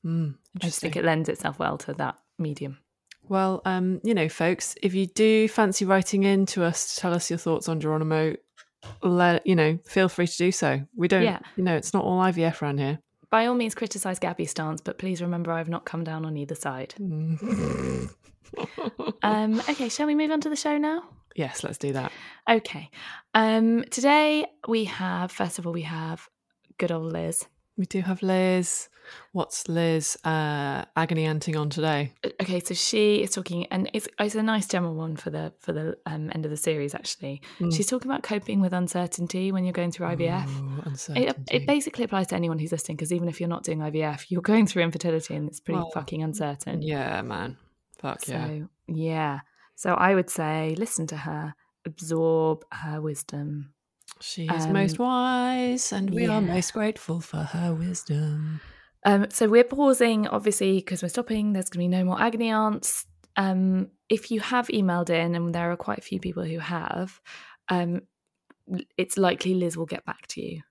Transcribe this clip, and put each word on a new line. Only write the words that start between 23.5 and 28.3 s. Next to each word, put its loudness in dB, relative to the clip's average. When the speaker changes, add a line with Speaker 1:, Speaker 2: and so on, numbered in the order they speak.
Speaker 2:
today 4
we 2
have, -4
first -4
of -8
all, -4
we -4
have -8
good 0
old -2
Liz. -4
Speaker 1:
We 0
do -2
have -2
Liz. 2